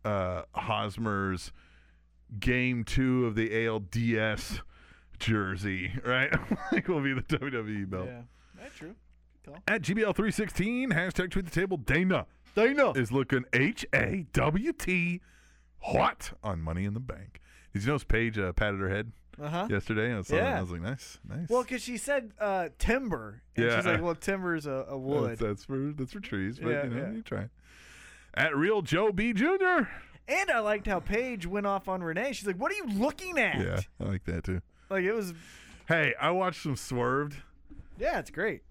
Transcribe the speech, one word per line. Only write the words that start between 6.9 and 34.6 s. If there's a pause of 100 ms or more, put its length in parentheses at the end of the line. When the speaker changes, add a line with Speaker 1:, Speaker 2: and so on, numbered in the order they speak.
Speaker 1:
be
the
W
W
E
belt.
Speaker 2:
Yeah, (380)
that's
true. (480)
Good
call.
Speaker 1:
At
G
B
L
three
sixteen,
hashtag
tweet
the
table,
Dana (300)
Speaker 2:
Dana.
Speaker 1:
is
looking
H
A
W
T (580)
hot (120)
on
Money
in
the
Bank. (340)
Did
you
notice
Paige,
uh,
patted
her
head (300)
Speaker 2:
Uh-huh.
Speaker 1:
yesterday?
I
saw
that.
Speaker 2:
Yeah.
Speaker 1:
I
was
like,
"Nice,
nice."
Speaker 2:
Well,
'cause
she
said,
uh, (100)
timber. (140)
And
Speaker 1:
Yeah.
Speaker 2:
she's
like,
"Well,
timber's
a,
a
wood."
Speaker 1:
That's,
that's
for,
that's
for
trees,
but,
Speaker 2:
Yeah,
Speaker 1:
you
know,
Speaker 2:
yeah.
Speaker 1:
you
try. (840)
At
Real
Joe
B
Junior. (380)
Speaker 2:
And
I
liked
how
Paige
went
off
on
Renee.
She's
like,
"What
are
you
looking
at?"
Speaker 1:
Yeah, (200)
I
like
that
too. (280)